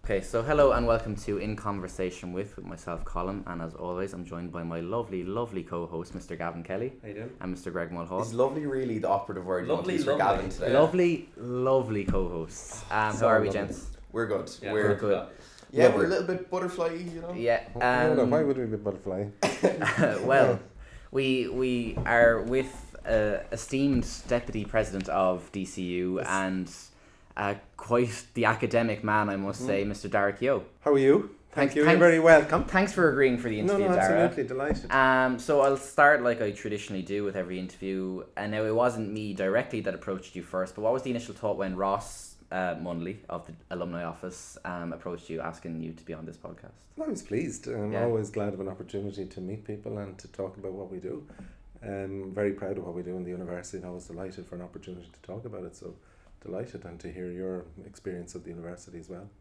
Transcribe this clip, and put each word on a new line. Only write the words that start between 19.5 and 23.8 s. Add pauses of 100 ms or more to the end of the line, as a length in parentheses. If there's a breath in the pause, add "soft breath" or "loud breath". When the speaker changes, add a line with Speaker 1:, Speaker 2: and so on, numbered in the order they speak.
Speaker 1:
well, (520 loud breath)
we,
we
are
with, (100)
uh, (140)
esteemed (220)